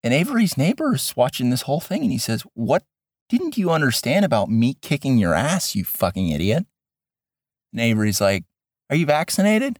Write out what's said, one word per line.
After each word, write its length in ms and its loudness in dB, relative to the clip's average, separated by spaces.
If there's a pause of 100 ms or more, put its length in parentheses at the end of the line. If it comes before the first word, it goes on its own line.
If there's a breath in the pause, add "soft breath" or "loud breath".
And 100 0
Avery's 440 0
neighbor's 580 -2
watching 360 0
this 100 -2
whole 180 -2
thing, 220 -6
and 100 0
he 60 -2
says, 240 -4 (140)
"What 280 0 (460)
didn't 280 -2
you 120 0
understand 560 2
about 240 0
me 240 2
kicking 460 0
your 160 4
ass, 400 0
you 100 -2
fucking 440 -2
idiot?" 360 0 (1040)
And 80 -8
Avery's 400 2
like, 260 2 (440)
"Are 60 -2
you 100 2
vaccinated?" 760 0